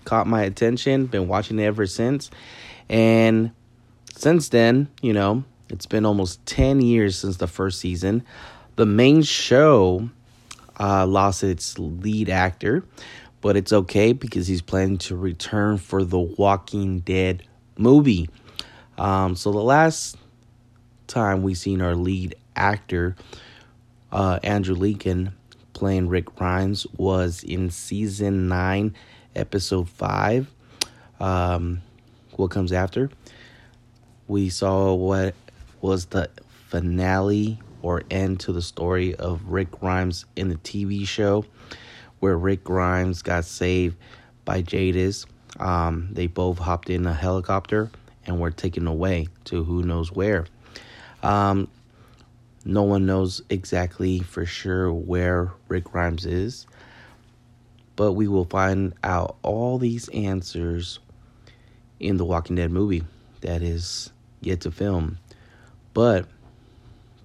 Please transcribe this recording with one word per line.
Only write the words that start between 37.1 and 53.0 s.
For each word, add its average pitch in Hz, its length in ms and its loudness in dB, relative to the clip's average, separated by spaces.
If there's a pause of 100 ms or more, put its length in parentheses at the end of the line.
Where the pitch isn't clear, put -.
or 87 280 -2
end 95 300 -2
to - 120 -6
the 87 100 -4
story 90 520 -4
of 95 320 -6
Rick 92 240 -4
Grimes 92 540 -4 (100)
in - 140 -4
the 82 80 -4
T 101 300 -8
V 101 180 -4
show, 104 400 0 (760)
where 95 180 2
Rick 92 280 0
Grimes 90 580 0
got 87 220 -2
saved 90 520 0 (480)
by 95 160 -2
Jadis. 92 640 -2 (360)
Um, 85 500 -2
they 90 160 -4
both 90 320 -2
hopped 87 320 -4
in 87 160 -2
a 85 80 -2
helicopter 95 800 -2 (340)
and 87 140 -4
were 85 100 -2
taken 85 380 -4
away 82 400 -2 (160)
to 85 180 -4
who 87 220 -2
knows 85 260 -4
where. 92 360 0 (760)
Um, 101 460 2 (960)
no 101 180 2
one 98 240 2